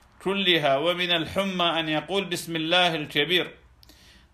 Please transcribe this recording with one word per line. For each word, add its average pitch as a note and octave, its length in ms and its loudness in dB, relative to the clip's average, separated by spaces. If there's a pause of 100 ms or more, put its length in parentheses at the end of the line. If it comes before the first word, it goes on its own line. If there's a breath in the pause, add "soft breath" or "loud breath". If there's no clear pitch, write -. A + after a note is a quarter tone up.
(220 soft breath)
كلها F3 540 2
ومن F3 360 0
الحمى F3+ 520 -2
أن D#3+ 240 0
يقول: D#3+ 360 -2
"بسم E3+ 320 -6
الله E3+ 380 2
الكبير، D3+ 600 -2 (800 soft breath)